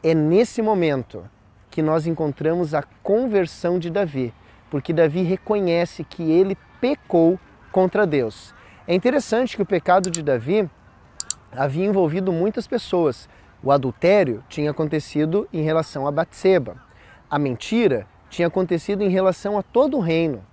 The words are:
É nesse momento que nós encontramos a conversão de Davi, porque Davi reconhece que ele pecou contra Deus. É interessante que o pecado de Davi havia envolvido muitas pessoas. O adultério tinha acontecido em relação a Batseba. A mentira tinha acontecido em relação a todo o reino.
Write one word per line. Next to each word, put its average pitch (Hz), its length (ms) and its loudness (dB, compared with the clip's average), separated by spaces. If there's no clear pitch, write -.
É 160 140 2
nesse 175 460 2
momento 147 680 -2
que - 120 -4
nós 156 260 0
encontramos 156 680 -2
a 151 80 0
conversão 196 720 0
de 170 120 -4
Davi, 143 440 -4
porque 151 240 -4
Davi 165 300 2
reconhece 180 800 -2
que - 180 -12
ele 185 340 2
pecou 185 580 2
contra 185 380 2
Deus. 131 480 -4
É 175 80 0
interessante 240 600 0
que 208 40 -4
o 180 40 0
pecado 185 440 2
de 165 140 -6
Davi 143 460 0
havia 143 340 -2
envolvido 190 460 0
muitas 190 340 -2
pessoas. 170 640 -2
O 131 80 -2
adultério 139 760 2
tinha 151 240 -4
acontecido 156 800 -2
em 160 120 -4
relação 156 440 -2
a 147 60 -2
Batseba. 160 640 0
A 143 80 -2
mentira 139 680 0
tinha 170 180 0
acontecido 185 560 -2
em 196 60 2
relação 190 480 0
a 190 40 0
todo 269 360 0
o 226 40 0
reino. 160 520 0